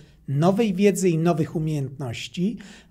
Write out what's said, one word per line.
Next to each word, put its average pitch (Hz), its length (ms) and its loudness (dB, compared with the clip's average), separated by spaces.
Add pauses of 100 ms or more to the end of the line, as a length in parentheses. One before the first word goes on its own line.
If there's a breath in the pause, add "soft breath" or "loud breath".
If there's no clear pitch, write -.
(280 loud breath)
nowej 185 460 2
wiedzy 185 360 2
i 160 80 2
nowych 160 380 0
umiejętności. 151 1000 -4 (340 loud breath)